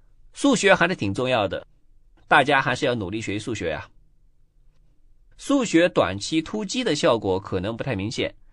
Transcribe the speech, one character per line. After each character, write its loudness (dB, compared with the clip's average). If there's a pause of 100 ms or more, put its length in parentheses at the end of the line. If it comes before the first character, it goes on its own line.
(340)
数 2
学 4
还 4
是 -2
挺 -4
重 -2
要 0
的， -8 (600)
大 6
家 2
还 -2
是 -4
要 2
努 -6
力 -6
学 -6
习 -6
数 -8
学 -4
呀。 -8 (1500)
数 0
学 4
短 0
期 -2
突 -8
击 -4
的 0
效 2
果 -2
可 -6
能 -4
不 -10
太 -4
明 -4
显， -6 (200)